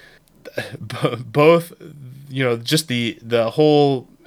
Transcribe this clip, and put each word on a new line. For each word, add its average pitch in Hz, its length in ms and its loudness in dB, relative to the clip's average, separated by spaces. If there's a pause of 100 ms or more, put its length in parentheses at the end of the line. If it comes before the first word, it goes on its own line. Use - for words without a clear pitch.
(440)
<laughs> - 180 -12 (240)
b-, 123 300 -6
both, 147 580 2 (560)
you 131 120 -4
know, 120 140 0
just 120 320 -2
the, 120 320 -4
the 113 300 -2
whole, 147 580 2 (180)